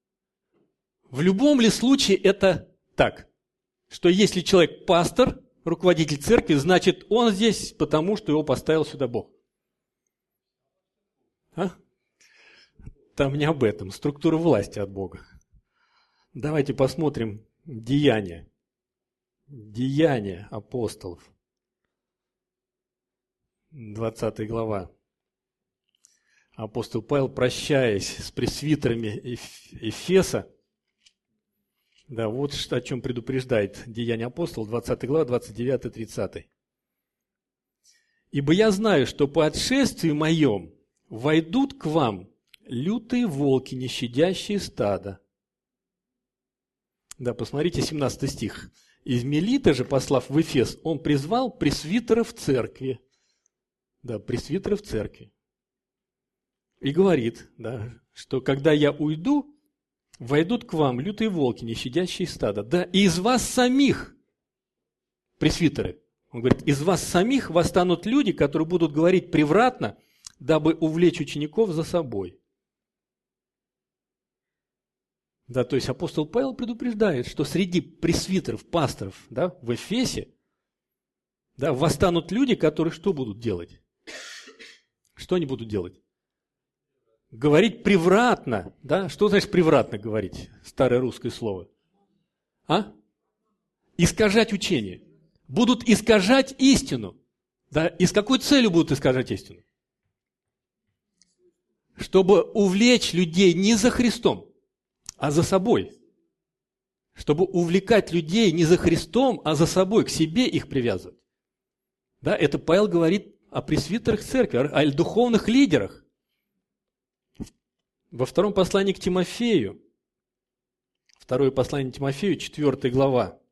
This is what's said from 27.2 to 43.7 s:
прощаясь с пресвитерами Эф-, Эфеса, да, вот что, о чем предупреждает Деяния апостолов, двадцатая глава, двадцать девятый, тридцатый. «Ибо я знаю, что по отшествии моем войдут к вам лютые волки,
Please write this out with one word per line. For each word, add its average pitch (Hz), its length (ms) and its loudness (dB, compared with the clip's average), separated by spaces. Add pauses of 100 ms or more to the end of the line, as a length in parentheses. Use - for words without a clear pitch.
прощаясь 123 880 -2
с - 140 -14
пресвитерами 117 920 -4
Эф-, - 580 -14
Эфеса, 117 680 0 (1600)
да, 113 200 -4
вот 139 260 -4
что, - 240 -4
о 123 40 -2
чем 127 200 -8
предупреждает 123 840 -4
Деяния 117 420 -6
апостолов, 123 420 -8
двадцатая 117 380 -6
глава, 147 180 0
двадцать 117 300 -6
девятый, 120 360 -4
тридцатый. 107 580 -10 (1800)
«Ибо 143 220 0
я 214 180 4
знаю, 190 340 2
что - 220 -2
по 151 180 2
отшествии 202 640 0
моем 147 640 0 (340)
войдут 160 720 0
к - 60 -10
вам 120 440 -2 (360)
лютые 226 600 -4
волки, 135 500 0